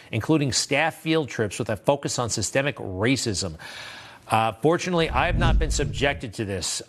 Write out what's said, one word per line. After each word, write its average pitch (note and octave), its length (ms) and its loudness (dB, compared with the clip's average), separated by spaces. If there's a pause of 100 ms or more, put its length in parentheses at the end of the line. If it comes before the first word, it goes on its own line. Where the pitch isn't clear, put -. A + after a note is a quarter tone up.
(140)
including C#3+ 400 2
staff D3 420 0
field D#3+ 320 0
trips G#2+ 320 -2
with A#2+ 100 -2
a A2+ 60 0
focus - 420 2
on A#2 120 -2
systemic C3+ 480 0
racism." G2+ 800 0 (760)
Uh, A2+ 240 4
fortunately, E3 560 2
I C3 160 2
have E3+ 120 0
not D#3+ 220 4
been D#3+ 120 0
subjected C#3 640 -2
to A2 100 -2
this. F#2 440 -4